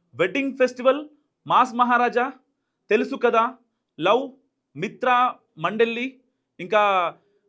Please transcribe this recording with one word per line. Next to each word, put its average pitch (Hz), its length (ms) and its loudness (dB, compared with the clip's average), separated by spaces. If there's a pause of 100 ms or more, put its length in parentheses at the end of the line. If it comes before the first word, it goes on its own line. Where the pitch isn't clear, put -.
(160)
వెడ్డింగ్ 269 380 -2
ఫెస్టివల్, 262 520 0 (420)
మాస్ 226 280 2
మహారాజా, 240 560 0 (580)
తెలుసు 247 260 0
కదా, 233 380 2 (460)
లవ్, 240 320 2 (440)
మిత్ర 247 580 -2 (240)
మండెల్లి, 233 640 -2 (400)
ఇంకా, 190 540 0 (360)